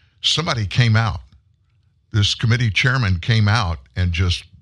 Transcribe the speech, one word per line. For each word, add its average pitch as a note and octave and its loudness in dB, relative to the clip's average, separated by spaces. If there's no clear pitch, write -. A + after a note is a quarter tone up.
somebody D3+ -2
came A2 2
out. A2 0
This G2+ 2
committee A#2 0
chairman G#2+ 0
came G#2+ 2
out G2+ 0
and F2+ 0
just F2 -2